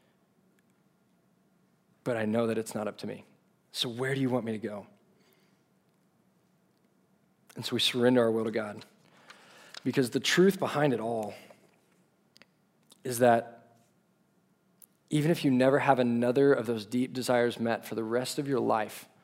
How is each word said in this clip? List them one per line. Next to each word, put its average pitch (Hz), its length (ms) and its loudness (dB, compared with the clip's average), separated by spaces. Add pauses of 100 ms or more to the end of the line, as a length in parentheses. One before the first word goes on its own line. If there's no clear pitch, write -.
(2000)
But 123 140 -4
I 110 80 -2
know 113 220 0
that 113 100 -2
it's 113 160 -8
not 107 140 -6
up 104 100 -10
to - 100 -12
me. - 160 -12 (480)
So - 160 -4
where 131 280 -4
do 135 40 -4
you 131 100 0
want 120 140 0
me 113 100 -6
to 107 40 -6
go?" 104 300 -10 (2750)
And 120 80 -12
so - 120 -6
we 117 40 -2
surrender 123 440 4
our 113 80 2
will 113 140 -2
to 113 60 -6
God. 107 320 -8 (1000)
Because 127 280 0
the 135 80 -2
truth 190 400 4
behind 143 340 0
it 110 60 -2
all 110 340 -4 (1700)
is 123 140 -6
that 117 400 4 (1500)
even 151 220 0
if 165 120 -2
you 151 60 4
never 131 300 4
have 131 180 2
another 123 560 4
of 120 140 -2
those 113 180 -4
deep 123 280 -4
desires 120 460 0
met 113 240 -2
for - 120 -10
the 113 80 -4
rest 120 340 -4
of 143 100 -4
your 139 120 0
life 113 500 -2 (140)